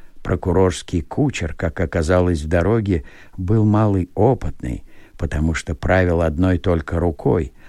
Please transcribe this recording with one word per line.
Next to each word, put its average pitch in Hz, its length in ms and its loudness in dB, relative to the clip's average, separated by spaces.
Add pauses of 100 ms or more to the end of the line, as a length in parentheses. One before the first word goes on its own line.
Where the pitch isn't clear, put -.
(240)
Прокурорский 90 800 0
кучер, 117 520 -2
как - 260 -4
оказалось 87 640 0
в 78 60 -6
дороге, 95 560 0 (320)
был 107 280 2
малый 104 520 2
опытный, 98 640 0 (340)
потому 78 380 0
что 78 220 -6
правил 90 440 2
одной 85 380 2
только 82 400 -2
рукой, 87 540 0 (160)